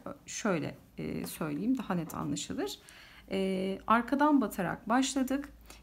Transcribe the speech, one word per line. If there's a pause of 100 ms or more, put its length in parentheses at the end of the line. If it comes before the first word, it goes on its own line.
(260)
şöyle, (200)
e,
söyleyeyim
daha
net
anlaşılır. (520)
E,
arkadan
batarak
başladık. (340)